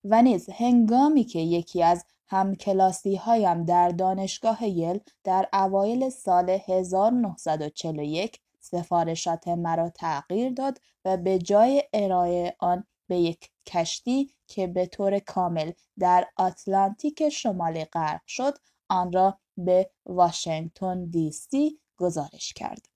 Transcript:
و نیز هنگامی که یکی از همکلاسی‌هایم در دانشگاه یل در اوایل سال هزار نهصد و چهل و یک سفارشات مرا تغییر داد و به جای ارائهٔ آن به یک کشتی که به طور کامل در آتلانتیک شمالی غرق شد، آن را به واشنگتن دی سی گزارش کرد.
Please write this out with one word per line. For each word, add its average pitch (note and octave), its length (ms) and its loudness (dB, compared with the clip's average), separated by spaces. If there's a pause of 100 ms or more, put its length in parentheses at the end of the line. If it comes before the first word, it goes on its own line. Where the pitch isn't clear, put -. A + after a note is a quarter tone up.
و A3 180 4
نیز A#3+ 280 4
هنگامی A#3+ 720 4
که F3 160 -4
یکی E3+ 440 0
از F3 220 2 (220)
همکلاسی‌هایم F#3+ 1400 0
در F3 240 4
دانشگاه F#3+ 760 -2
یل F3 320 -2 (240)
در F#3+ 300 0
اوایل G3+ 560 0
سال F3+ 400 0
هزار F#3 640 0
نهصد F3 500 -2
و D3+ 80 -6
چهل D#3 300 -8
و D3+ 40 -4
یک D#3+ 380 -6 (180)
سفارشات E3+ 880 -4
مرا E3+ 420 -2
تغییر E3+ 640 -4
داد C4 280 -6 (240)
و F#3+ 120 0
به F#3 220 0
جای A3+ 440 4 (100)
ارائهٔ F3+ 680 0
آن F3+ 240 -2 (240)
به F3+ 100 -2
یک E3+ 340 -2 (140)
کشتی B3 680 -2 (120)
که F#3+ 200 -4
به F3+ 180 -2
طور G3 340 -2
کامل E3+ 520 -4 (280)
در F3+ 280 4 (100)
آتلانتیک G3 920 -2
شمالی E3 560 -4
غرق D#3 420 -4
شد، C#4 300 -4 (320)
آن F3+ 220 0
را F#3 260 2 (200)
به F3+ 320 2 (160)
واشنگتن F3 1000 -2
دی E3 260 -2
سی D4+ 480 -2 (180)
گزارش E3+ 560 -6
کرد. - 320 -12 (100)